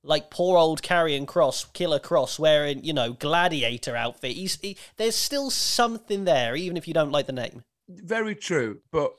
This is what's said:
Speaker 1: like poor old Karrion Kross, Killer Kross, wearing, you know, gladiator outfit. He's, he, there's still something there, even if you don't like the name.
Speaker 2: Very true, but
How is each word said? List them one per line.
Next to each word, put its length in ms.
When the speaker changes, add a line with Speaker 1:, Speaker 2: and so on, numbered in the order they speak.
Speaker 1:
like 280
poor 260
old 260
Karrion 440
Kross, 480
Killer 260
Kross, 380
wearing, 440
you 120
know, 180
gladiator 840
outfit. 360
He's, 280
he, 160
there's 180
still 360
something 760
there, 320
even 200
if 120
you 60
don't 180
like 140
the 60
name. 320
Speaker 2:
Very 460
true, 460
but 280